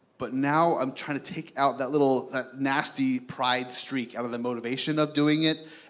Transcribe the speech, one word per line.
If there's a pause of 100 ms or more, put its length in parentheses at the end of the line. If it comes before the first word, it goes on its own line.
(180)
but
now
I'm
trying
to
take
out
that
little,
that
nasty
pride
streak
out
of
the
motivation
of
doing
it (320)